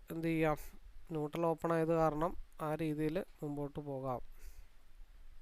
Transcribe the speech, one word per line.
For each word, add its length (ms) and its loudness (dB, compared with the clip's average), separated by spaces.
എന്ത് 200 0
ചെയ്യാം, 260 4
ന്യൂട്രൽ 300 0
ഓപ്പൺ 220 2
ആയത് 160 6
കാരണം 280 4
ആ 20 0
രീതിയിൽ 340 2
മുമ്പോട്ട് 480 -4
പോകാം. 320 -2